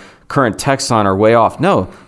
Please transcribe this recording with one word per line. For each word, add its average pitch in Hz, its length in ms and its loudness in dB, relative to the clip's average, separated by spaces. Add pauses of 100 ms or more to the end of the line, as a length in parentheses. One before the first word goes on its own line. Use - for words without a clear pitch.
(280)
current 123 300 -2
texts 135 320 -4
on 107 160 2
are 95 80 0
way 107 200 2
off. 110 260 0
No, 151 280 0 (200)